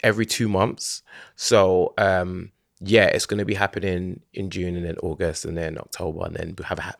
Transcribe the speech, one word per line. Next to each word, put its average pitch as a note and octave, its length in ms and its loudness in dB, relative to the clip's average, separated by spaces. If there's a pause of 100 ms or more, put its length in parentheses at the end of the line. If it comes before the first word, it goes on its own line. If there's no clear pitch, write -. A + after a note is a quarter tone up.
every A2 240 2
two A2+ 240 0
months. - 540 0 (320)
So, F#2 640 4
um, F#2 520 0 (280)
yeah, G2 260 6
it's - 200 2
gonna G#2 200 -2
be G2+ 100 -2
happening F#2 680 -2 (120)
in F#2+ 160 -6
June F2+ 260 -4
and F2 100 -4
then E2 160 -6
August D#2+ 440 -4
and E2 120 -6
then D#2+ 220 -4
October, E2+ 460 -6
and E2 100 -6
then E2+ 220 -8
we'll - 100 -10
have F2+ 120 -2
a - 40 -6
ha-, F#2+ 160 -10